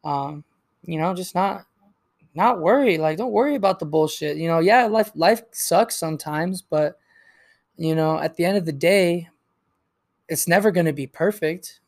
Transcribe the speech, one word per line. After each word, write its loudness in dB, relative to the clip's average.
um, -6
you -6
know, -2
just -10
not, -2
not 2
worry. 4
Like, 0
don't -6
worry 2
about 0
the -8
bullshit. -2
You -4
know, 2
yeah, 4
life, 0
life 2
sucks 0
sometimes, -6
but, -2
you -2
know, 0
at -4
the -2
end 0
of -2
the -4
day, 2
it's -4
never 2
gonna 0
be -8
perfect. -4